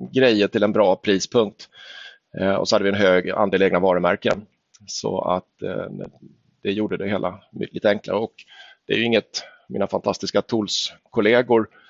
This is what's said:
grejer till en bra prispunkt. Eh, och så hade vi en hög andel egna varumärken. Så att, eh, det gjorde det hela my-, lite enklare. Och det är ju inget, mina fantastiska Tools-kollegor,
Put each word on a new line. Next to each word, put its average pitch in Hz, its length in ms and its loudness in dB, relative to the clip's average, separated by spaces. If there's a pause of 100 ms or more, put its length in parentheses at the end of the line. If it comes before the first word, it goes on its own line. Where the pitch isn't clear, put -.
(140)
grejer 113 340 4
till 107 140 0
en 104 100 2
bra 98 240 4
prispunkt. 104 720 -2 (720)
Eh, 98 140 0
och - 140 -2
så 113 60 -2
hade 101 80 0
vi 98 60 0
en 98 80 0
hög 92 340 2
andel 95 320 0
egna 92 160 2
varumärken. 92 680 0 (400)
Så 95 340 -6
att, - 420 -4
eh, 92 240 -8 (760)
det 104 100 -4
gjorde 101 240 -4
det 98 120 -6
hela 101 320 -4 (120)
my-, - 200 -8
lite - 160 0
enklare. 101 300 0
Och 113 160 -6 (520)
det - 60 -2
är 104 40 0
ju 110 80 0
inget, 117 400 0 (240)
mina 98 180 -4
fantastiska 101 560 -2
Tools-kollegor, 113 1200 0 (220)